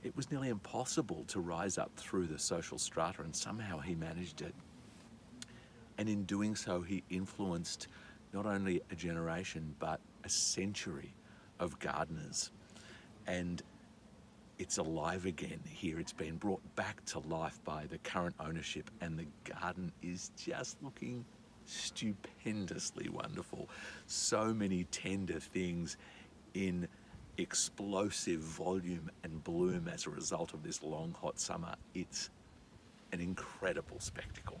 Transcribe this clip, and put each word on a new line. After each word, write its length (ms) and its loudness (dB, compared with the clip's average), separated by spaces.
it 120 -2
was 160 -2
nearly 180 4
impossible 760 2
to 120 0
rise 380 4
up 180 2
through 320 2
the 120 0
social 380 2
strata, 440 2
and 140 -4
somehow 440 0
he 160 0
managed 460 -2
it. 120 -4
And 100 2
in 160 4
doing 320 4
so, 260 2
he 280 0
influenced 760 0
not 120 2
only 360 4
a 40 -4
generation, 840 0
but 200 0
a 60 -6
century 840 2
of 200 0
gardeners. 720 0
And 340 2
it's 200 0
alive 480 2
again 420 0
here. 320 0
It's 140 -2
been 220 -2
brought 260 2
back 300 -2
to 140 -2
life 460 0
by 220 -2
the 120 -6
current 400 2
ownership, 500 -2
and 160 0
the 100 -2
garden 320 0
is 360 -4
just 440 -4
looking 440 -4
stupendously 1400 -2
wonderful. 600 -4
So 460 6
many 320 6
tender 540 0
things 580 0
in 340 4
explosive 1040 2
volume 680 0
and 200 -4
bloom 440 4
as 180 -2
a 40 0
result 440 0
of 100 -6
this 200 -4
long, 360 -2
hot 200 -2
summer. 360 0
It's 360 -2
an 100 0
incredible 800 0
spectacle. 600 -6